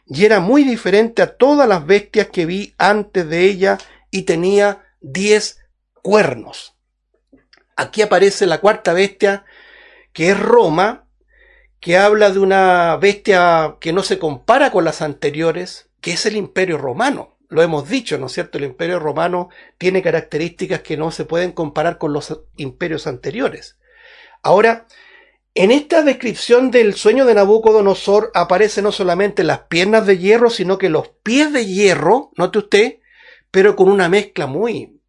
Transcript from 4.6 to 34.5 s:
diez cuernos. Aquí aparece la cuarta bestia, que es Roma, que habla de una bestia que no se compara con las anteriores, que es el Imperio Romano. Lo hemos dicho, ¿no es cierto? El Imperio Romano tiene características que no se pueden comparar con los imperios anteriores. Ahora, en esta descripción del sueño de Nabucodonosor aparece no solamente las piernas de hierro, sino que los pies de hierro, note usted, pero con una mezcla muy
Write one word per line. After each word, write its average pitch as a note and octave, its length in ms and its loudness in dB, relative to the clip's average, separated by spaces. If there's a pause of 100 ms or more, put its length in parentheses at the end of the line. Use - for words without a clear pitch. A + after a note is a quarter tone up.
diez G3+ 600 -2 (420)
cuernos. D#3 760 -4 (1000)
Aquí D3+ 260 -4
aparece G3 440 2
la D#3+ 140 -2
cuarta G#3 320 0
bestia, G3 540 -2 (640)
que E3 180 0
es G3 80 0
Roma, G#3 680 0 (720)
que E3+ 160 0
habla G#3 340 4
de F#3+ 80 -2
una F#3 640 2
bestia F3 800 2
que E3 140 -6
no F#3+ 80 0
se F#3+ 160 -4
compara F#3+ 520 0
con F#3 140 0
las D#3+ 160 -4
anteriores, D#3+ 880 -6 (140)
que F3 100 -6
es E3+ 140 -6
el G#3+ 100 -2
Imperio F#3 400 -4
Romano. D3 600 -6 (100)
Lo D#3+ 140 0
hemos D3+ 260 -2
dicho, E3+ 300 -6
¿no C3 80 -10
es B2 60 -14
cierto? E3 260 -10
El C#3 60 -6
Imperio E3+ 340 -6
Romano E3+ 500 -4 (300)
tiene F#3 240 -2
características E3 800 -4
que - 160 -8
no D#3+ 140 -6
se E3 140 -10
pueden F3 280 -4
comparar D#3+ 440 -4
con D3+ 160 -6
los D3 260 -8 (180)
imperios D3+ 500 -10
anteriores. C#3+ 720 -8 (640)
Ahora, A3 440 2 (680)
en G3 160 2
esta D4 320 2
descripción B3+ 680 0
del G#3+ 240 4
sueño B3 300 2
de A#3 100 4
Nabucodonosor G#3 1000 2
aparece F#3 460 0
no G3+ 120 -2
solamente F#3+ 520 -2
las D#3 160 -2
piernas G3 460 0
de G3 120 4
hierro, A3 320 2
sino F#3+ 280 -4
que F#3+ 100 0
los D#3 200 -2
pies C#4+ 440 -2
de B3 140 -2
hierro, F#3+ 720 0
note F3 220 -2
usted, G#3 400 0 (520)
pero G3 260 2
con F#3+ 140 4
una F#3+ 180 2
mezcla F#3+ 380 -2
muy E3 520 -8 (100)